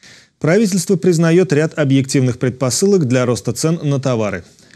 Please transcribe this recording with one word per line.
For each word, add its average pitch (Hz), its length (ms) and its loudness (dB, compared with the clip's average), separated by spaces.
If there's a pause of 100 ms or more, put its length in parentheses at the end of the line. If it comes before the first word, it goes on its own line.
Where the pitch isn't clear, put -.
(400)
Правительство 190 560 0
признаёт 170 560 2
ряд 156 280 0
объективных 135 580 0
предпосылок 135 720 0
для 127 180 0
роста 120 260 -2
цен 160 300 -4
на 139 180 -2
товары. 110 440 -4 (320)